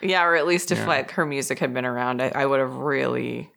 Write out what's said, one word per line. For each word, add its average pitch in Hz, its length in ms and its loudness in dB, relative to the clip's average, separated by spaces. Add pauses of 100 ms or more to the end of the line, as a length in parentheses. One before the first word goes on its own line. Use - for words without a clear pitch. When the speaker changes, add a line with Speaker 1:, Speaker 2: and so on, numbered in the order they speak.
Speaker 1:
Yeah, 185 220 2
or 170 120 4
at 151 100 2
least 175 260 2
if, 175 60 0
Speaker 2:
Yeah. 110 80 -2
Speaker 1:
like, 143 260 0
her 165 140 0
music 139 320 -2
had 135 160 -2
been 127 120 -2
around, 123 360 -2
I, 131 120 0
I 139 120 2
would 135 140 2
have 131 160 -2
really 123 800 -2